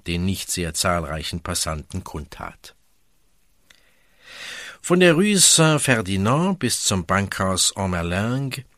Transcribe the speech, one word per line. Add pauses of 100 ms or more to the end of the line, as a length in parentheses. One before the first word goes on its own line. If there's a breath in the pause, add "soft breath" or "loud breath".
den
nicht
sehr
zahlreichen
Passanten
kundtat. (2000 loud breath)
Von
der
Rue
Saint-Ferdinand
bis
zum
Bankhaus
en
Merlingue (140)